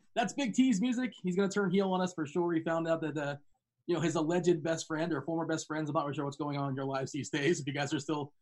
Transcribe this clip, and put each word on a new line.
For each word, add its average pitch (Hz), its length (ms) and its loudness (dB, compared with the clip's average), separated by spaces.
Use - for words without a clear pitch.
that's 233 200 0
Big 269 200 0
T's 247 280 4
music. 247 320 0
He's 180 140 0
gonna 196 100 4
turn 196 240 2
heel 190 220 2
on 185 80 2
us 180 120 0
for 156 120 -2
sure. 175 260 0
He 165 100 2
found 165 280 0
out 160 100 2
that, 151 180 -4
uh, 143 200 -4
you 175 80 2
know, 151 60 0
his 156 140 2
alleged 165 460 4
best 165 260 -2
friend 160 260 0
or 135 80 0
former 165 240 -2
best 156 220 -2
friends, 156 220 -4
I'm 147 40 -4
not 151 100 0
really 143 120 -4
sure 147 100 -2
what's 143 100 -4
going 143 220 -4
on 139 140 -2
in 131 40 -2
your 135 80 -4
lives 135 300 -4
these 131 160 -6
days, 156 320 2
if 135 60 -4
you 143 60 -4
guys 147 200 -2
are 151 80 0
still 147 400 -4